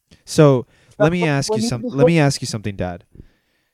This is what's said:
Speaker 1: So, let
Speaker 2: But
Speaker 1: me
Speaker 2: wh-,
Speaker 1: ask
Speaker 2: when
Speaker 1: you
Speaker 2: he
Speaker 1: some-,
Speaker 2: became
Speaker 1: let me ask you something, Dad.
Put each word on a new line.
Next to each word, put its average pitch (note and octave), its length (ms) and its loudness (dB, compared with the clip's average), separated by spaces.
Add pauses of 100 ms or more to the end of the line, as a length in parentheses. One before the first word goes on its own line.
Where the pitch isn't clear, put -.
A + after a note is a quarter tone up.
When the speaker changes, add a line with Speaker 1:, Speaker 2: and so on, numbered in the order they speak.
(260)
Speaker 1:
So, C#3 420 2 (320)
let D3 60 2
Speaker 2:
But E3 80 2
Speaker 1:
me F3+ 80 -4
Speaker 2:
wh-, E3+ 60 0
Speaker 1:
ask C#3+ 220 -2
Speaker 2:
when - 100 -4
Speaker 1:
you G#3+ 40 -2
Speaker 2:
he A#3 60 -2
Speaker 1:
some-, - 120 -6
Speaker 2:
became A#3 160 -8
Speaker 1:
let C#3 80 4
me E3 140 4
ask C#3+ 200 0
you B2+ 80 -10
something, G#2 280 -10
Dad. F2+ 280 -8 (720)